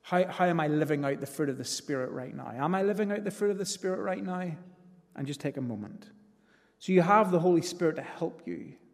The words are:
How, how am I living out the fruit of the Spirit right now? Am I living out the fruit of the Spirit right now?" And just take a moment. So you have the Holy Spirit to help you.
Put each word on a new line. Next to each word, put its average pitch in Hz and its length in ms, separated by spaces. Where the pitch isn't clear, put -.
How, 180 260
how 180 180
am 170 140
I 151 80
living 151 380
out 143 140
the - 80
fruit 147 220
of 131 80
the 127 80
Spirit 131 460
right 131 240
now? 131 140
Am 139 240
I 190 100
living 202 280
out 208 120
the 202 80
fruit 208 200
of 190 60
the 196 80
Spirit 185 340
right 196 240
now?" 180 280
And 139 120
just 139 120
take 139 180
a 135 40
moment. 110 480
So - 120
you 185 100
have 202 300
the 175 80
Holy 170 220
Spirit 160 360
to - 40
help - 440
you. - 280